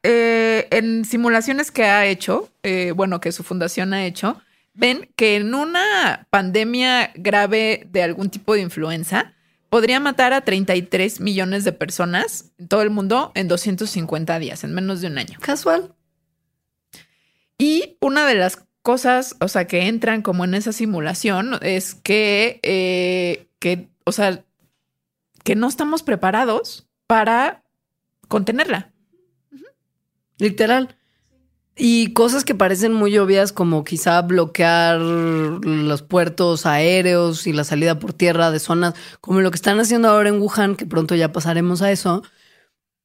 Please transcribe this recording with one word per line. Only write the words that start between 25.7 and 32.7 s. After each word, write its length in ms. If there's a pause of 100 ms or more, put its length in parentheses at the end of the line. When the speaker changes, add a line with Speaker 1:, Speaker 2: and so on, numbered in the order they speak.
Speaker 1:
preparados 840 (200)
para 560 (640)
contenerla. 640 (600)
Ujú. 120 (760)
Speaker 2:
Literal. 580 (800)
Y 360
cosas 320
que 100
parecen 380